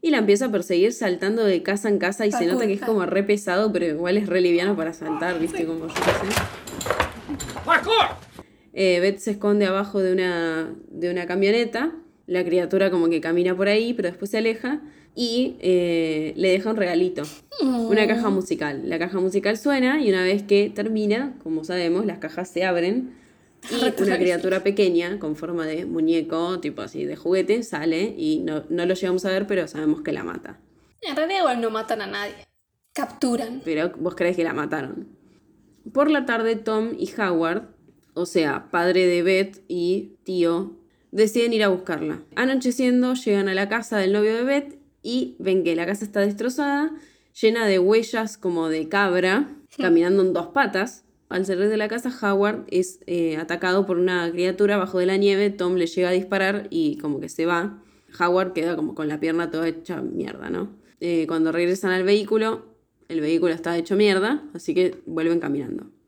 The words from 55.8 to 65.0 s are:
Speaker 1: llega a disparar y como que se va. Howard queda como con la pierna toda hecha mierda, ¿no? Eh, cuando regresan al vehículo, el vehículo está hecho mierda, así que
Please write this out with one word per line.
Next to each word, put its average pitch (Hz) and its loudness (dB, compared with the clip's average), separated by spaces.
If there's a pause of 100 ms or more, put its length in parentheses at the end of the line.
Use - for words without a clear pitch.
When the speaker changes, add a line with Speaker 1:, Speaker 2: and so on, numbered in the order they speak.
Speaker 1:
llega 180 0
a 185 2
disparar 190 0
y 156 0
como 147 -4
que - -10
se 160 -4
va. 175 -2 (360)
Howard 180 2
queda 165 -2
como - -4
con 156 -4
la 147 -6
pierna 165 0
toda 165 -2
hecha - -6
mierda, 85 -8
¿no? 92 -4 (320)
Eh, 170 0
cuando 160 2
regresan 180 0
al 185 0
vehículo, 214 2 (440)
el 165 -2
vehículo 165 2
está 165 -4
hecho 170 -2
mierda, 202 2 (100)
así 170 -6
que 180 2 (100)